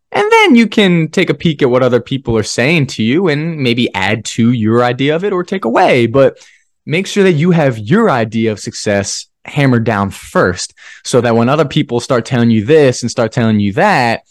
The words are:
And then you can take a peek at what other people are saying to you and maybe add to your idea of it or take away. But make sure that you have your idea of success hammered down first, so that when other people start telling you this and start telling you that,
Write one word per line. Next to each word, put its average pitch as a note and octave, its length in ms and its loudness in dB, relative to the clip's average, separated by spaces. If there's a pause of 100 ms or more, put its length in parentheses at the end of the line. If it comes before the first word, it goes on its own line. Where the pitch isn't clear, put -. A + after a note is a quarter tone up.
(120)
And G#4 180 -2
then G#4+ 240 4
you A#3 140 4
can F3 400 2
take D#3+ 200 -2
a D#3 60 0
peek D3+ 260 -2
at B2+ 100 2
what B2 120 2
other B2 180 2
people A#2+ 380 -4
are G#2 60 -2
saying C#3 420 0
to - 160 -6
you C#3+ 240 0
and D#3 320 -4
maybe A#2+ 360 0
add G2+ 320 -2
to A#2 260 0
your A#2 320 2
idea C3+ 320 -2
of F3 80 -4
it G3+ 80 -2
or F3+ 100 -4
take F#3+ 220 -6
away. F#3 420 2
But B2 320 2 (480)
make F3 220 -4
sure G3+ 160 0
that F#3+ 80 4
you E3 180 0
have C#3+ 280 0
your F3 300 0
idea A2+ 440 0
of G2 80 -8
success - 640 -4 (180)
hammered C3 380 0
down G2+ 280 0
first, F#2+ 640 -4 (320)
so B2+ 160 2
that A#2 140 0
when A#2 140 2
other D3+ 160 2
people C#3 340 -4
start B2+ 260 -2
telling A#2+ 260 0
you A2 140 2
this C#3 380 4
and A#2 80 -4
start A2+ 220 -2
telling A2+ 260 0
you G2+ 140 -2
that, C3+ 580 0